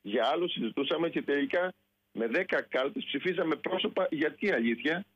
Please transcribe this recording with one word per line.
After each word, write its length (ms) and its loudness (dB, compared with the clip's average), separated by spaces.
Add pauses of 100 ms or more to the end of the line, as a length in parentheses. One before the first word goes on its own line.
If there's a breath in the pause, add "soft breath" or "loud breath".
για 240 0
άλλο 220 2
συζητούσαμε 600 -2
και 120 -2
τελικά 520 0 (380)
με 160 -2
δέκα 340 0
κάλπες 440 -2
ψηφίζαμε 500 0
πρόσωπα, 560 0
γιατί 400 0
αλήθεια 540 2 (100)